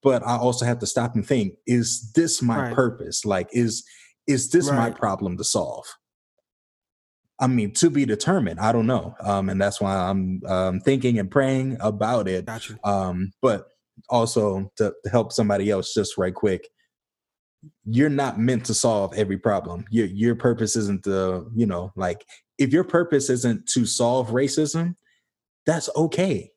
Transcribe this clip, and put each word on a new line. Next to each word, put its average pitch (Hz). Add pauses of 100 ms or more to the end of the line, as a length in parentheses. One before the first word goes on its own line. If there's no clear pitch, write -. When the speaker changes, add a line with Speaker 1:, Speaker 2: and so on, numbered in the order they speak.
Speaker 1:
but 127
I 120
also 123
have 120
to 101
stop 120
and 104
think, 107 (120)
"Is 117
this 165
my 120
Speaker 2:
Right. 120
Speaker 1:
purpose? -
Like, 95
is, 120 (440)
is 131
this 165
my 120
Speaker 2:
Right. 107
Speaker 1:
problem 95
to -
solve?" 73 (1500)
I 135
mean, 113
to 170
be 139
determined. 107
I 107
don't 113
know. 120
Um, 98
and 95
that's 98
why 98
I'm, 92
um, 92
thinking 123
and 98
praying 131
about 107
it. 92
Speaker 2:
Gotcha. 113
Speaker 1:
Um, 95 (100)
but 107 (420)
also 104
to, 104 (100)
to 98
help 113
somebody 101
else 95
just 101
right 92
quick, 95 (1160)
you're 123
not 135
meant 120
to 117
solve 104
every 98
problem. 92
Your, 110
your 104
purpose 117
isn't 101
to, 95
you 113
know, 92
like, 90 (340)
if 135
your 170
purpose 170
isn't 120
to 120
solve 120
racism, 156 (720)
that's 156
okay. 156